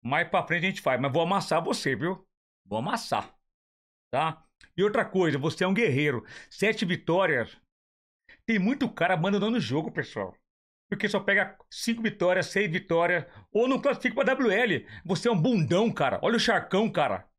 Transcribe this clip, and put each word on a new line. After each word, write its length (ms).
Mais 260
pra 180
frente 200
a 20
gente 140
faz, 180
mas 120
vou 100
amassar 420
você, 320
viu? 280
Vou 120
amassar, 560
tá? 300
E 80
outra 200
coisa, 340
você 260
é 20
um 60
guerreiro. 500
Sete 340
vitórias. 720
Tem 140
muito 320
cara 240
abandonando 420
o 40
jogo, 300
pessoal. 460
Porque 180
só 120
pega 360
cinco 320
vitórias, 460
seis 220
vitórias, 540
ou 160
não 140
classifica 360
pra 80
W 260
L. 360
Você 220
é 40
um 80
bundão, 500
cara. 320
Olha 140
o 40
Charcão, 500
cara. 360